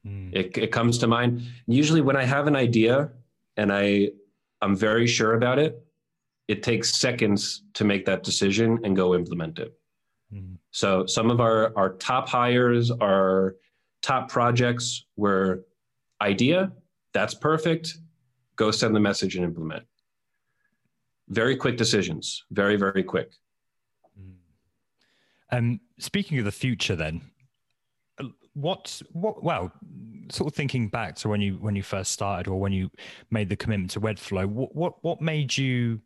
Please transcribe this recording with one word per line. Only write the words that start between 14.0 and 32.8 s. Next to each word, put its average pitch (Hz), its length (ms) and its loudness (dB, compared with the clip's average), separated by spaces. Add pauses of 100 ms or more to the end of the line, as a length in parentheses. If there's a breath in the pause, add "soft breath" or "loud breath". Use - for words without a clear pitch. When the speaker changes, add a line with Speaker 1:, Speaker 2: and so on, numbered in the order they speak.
Speaker 2:
top - 280 -2
projects 123 760 0 (120)
were 95 480 2 (560)
idea, 127 500 2 (420)
that's 101 220 0
perfect, 160 600 -2 (580)
go 110 160 2
send 110 240 0
the 107 40 4
message 101 360 0
and 90 100 0
implement. 82 380 -8 (1500)
Very 113 260 2
quick 123 220 -2
decisions, 85 720 -2
very, 101 280 2
very 98 260 0
quick. - 300 -4 (840)
Speaker 1:
Hmm. 95 140 -20 (1200)
Um, 120 240 0 (200)
speaking 175 400 -4
of 107 60 -2
the 101 60 -2
future 110 440 -2
then, 80 260 -6 (1400)
what, 160 440 -6 (100)
what, 208 320 -6
well, 95 280 -2 (600)
sort - 200 -4
of - 40 -20
thinking 127 340 -2
back 113 280 -6
to - 120 -4
when 104 120 0
you, 98 120 0 (120)
when 104 100 -2
you 98 80 -4
first 95 280 -6
started 95 380 -4
or 95 100 -2
when 98 140 0
you 92 160 -2 (400 loud breath)